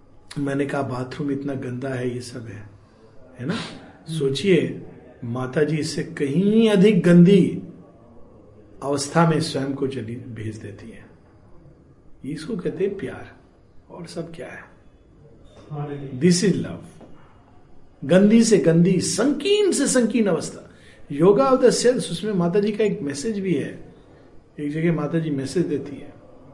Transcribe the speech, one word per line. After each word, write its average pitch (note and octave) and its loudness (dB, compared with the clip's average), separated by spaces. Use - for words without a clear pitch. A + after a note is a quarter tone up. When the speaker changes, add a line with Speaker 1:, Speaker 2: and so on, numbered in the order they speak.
Speaker 1:
मैंने C#3 -2
कहा C#3 -4
बाथरूम B2+ -6
इतना C#3 -6
गंदा B2 -8
है, B2 -6
ये B2 -8
सब A#2+ -14
है, G#2 -16
है A#2+ -10
ना? F#3 -4
Speaker 2:
हम्म। - -12
Speaker 1:
सोचिए, C#3+ 0
माता B2+ -2
जी D#3 0
इससे D#3 -4
कहीं G3+ 2
अधिक G3+ 6
गंदी F3 8
अवस्था C#3+ 2
में D3 2
स्वयं C3+ -4
को C3 -2
चली A#2 -8
भेज A2 -10
देती - -16
हैं। G#2 -20
इसको D#3 -8
कहते F3 -4
हैं G3+ -6
प्यार, - -12
और E3+ -16
सब - -12
क्या A#2+ -14
है? - -20
Speaker 2:
हाँ। D3 -8
Speaker 1:
This F3 4
is F3+ 4
love। - -8
गंदी G3+ 6
से G3+ 4
गंदी, E3+ 4
संकीर्ण F#4 0
से C4+ 0
संकीर्ण A3 2
अवस्था, - -6
yoga F#3+ 4
of C4 4
the B3 4
cells। B3 2
उसमें G#3+ -6
माता F3+ 0
जी G#3+ 0
का A3 -2
एक F#3 -2
मैसेज G3+ -6
भी F#3+ -2
है, - -6
एक D3 -6
जगह E3 -2
माता D3 -4
जी D#3 -4
मैसेज C#3 -2
देती C3+ -6
है, - -16